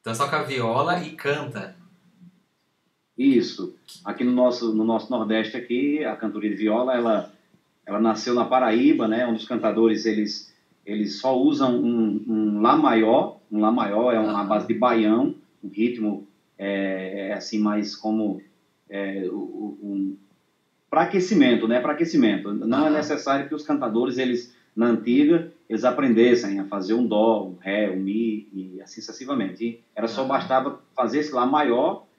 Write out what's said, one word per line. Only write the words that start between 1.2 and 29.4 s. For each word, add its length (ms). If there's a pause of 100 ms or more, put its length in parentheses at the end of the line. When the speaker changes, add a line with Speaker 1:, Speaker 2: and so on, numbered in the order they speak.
Speaker 2:
Isso. 580 (300)
Aqui 200
no 80
nosso, 420
no 100
nosso 260
Nordeste, 460
aqui, 480
a 120
cantoria 340
de 60
viola, 380
ela, 380 (540)
ela 120
nasceu 360
na 100
Paraíba, 640
né, 180
onde 140
os 80
cantadores, 560
eles, 500 (300)
eles 340
só 160
usam 460
um, 480
um 180 (100)
Lá 180
maior, 640 (140)
um 80
Lá 100
maior 420
é 60
uma 140
Speaker 1:
Aham. 160
Speaker 2:
base 180
de 80
baião, 600 (280)
um 60
ritmo, 580 (320)
é, 680
é 60
assim, 240
mais 360
como, 460 (480)
é, 420
o, 60
o, 460
um, 340 (720)
pra 140
aquecimento, 680
né, 120
pra 120
aquecimento. 600
Não 260
é 100
Speaker 1:
Aham. 80
Speaker 2:
necessário 500
que 80
os 80
cantadores, 540
eles, 400 (180)
na 120
antiga, 680 (160)
eles 160
aprendessem 760
a 60
fazer 300
um 120
dó, 400
um 140
ré, 300
um 100
mi, 520
e 280
assim 200
sucessivamente. 640